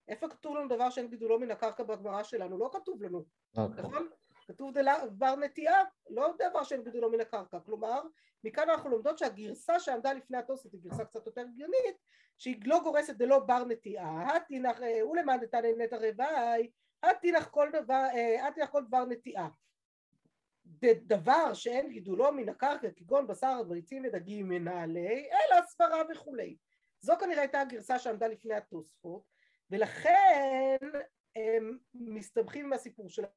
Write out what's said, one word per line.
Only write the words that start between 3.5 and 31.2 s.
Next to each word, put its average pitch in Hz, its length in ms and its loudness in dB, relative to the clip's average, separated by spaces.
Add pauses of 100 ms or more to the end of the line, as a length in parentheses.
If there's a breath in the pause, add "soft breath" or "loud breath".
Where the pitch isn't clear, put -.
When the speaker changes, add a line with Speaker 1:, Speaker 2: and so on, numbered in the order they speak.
Speaker 2:
אוקיי. 107 260 -4
Speaker 1:
נכון? 330 260 -6 (400 soft breath)
כתוב 269 260 -10
דלא 277 180 4 (180)
בר 262 260 0
נטיעה, 311 480 2 (260)
לא 277 280 0
דבר 359 240 0
שאין 262 220 -4
גידולו 233 260 -2
מן 226 100 2
הקרקע. 196 400 -6
כלומר, 220 420 -4 (420 soft breath)
מכאן 294 260 0
אנחנו 311 200 0
לומדות 254 280 0
שהגרסה 214 640 -2
שעמדה 269 320 -2
לפני 254 260 -8
התוספות 254 340 -8
היא 190 100 -18
גרסה 185 220 -8
קצת 220 220 -12
יותר 220 140 -10
הגיונית, 330 560 -2 (420 soft breath)
שהיא 247 260 -6
לא 302 180 4
גורסת 294 320 0
דלא 247 240 6
בר 247 260 2
נטיעה, 208 720 -4
התינך, 254 460 -2
אה, 233 260 0
ולמאן 294 320 0
דתניא 233 380 0
נטע 233 180 -2
רווי, 233 760 0 (320)
התינך 349 480 4
כל 294 220 4
דבר, 262 420 2
אה, 233 340 2
התינך 302 220 -4
כל 285 140 0
דבר 247 200 2
נטיעה. 233 440 -6 (1160)
ד-, 226 500 2
דבר 254 400 4
שאין 247 340 -2
גידולו 220 440 0
מן 254 160 -4
הקרקע, 254 480 -2
כגון 254 300 0
בשר, 247 360 -2
ביצים 175 440 -8
ודגים 196 420 -6
מנעלי, 175 840 -4
אלא 359 360 6
סברה 320 360 2 (100)
וכולי. 247 440 -10 (440)
זו 277 200 4
כנראה 349 200 -2
הייתה 277 200 0
הגרסה 254 380 -4
שעמדה 226 280 -4
לפני 220 280 -6
התוספות, 180 680 -10 (480)
ולכן 269 1080 6 (580)